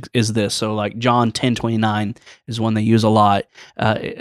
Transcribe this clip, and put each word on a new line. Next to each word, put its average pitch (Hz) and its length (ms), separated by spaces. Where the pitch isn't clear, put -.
is 110 200
this. 104 200
So, 107 220
like, 104 220
John 120 340
ten 123 240
twenty-nine 110 600
is 113 120
one 110 140
they 107 80
use 113 240
a 110 40
lot. 104 360
Uh, 110 180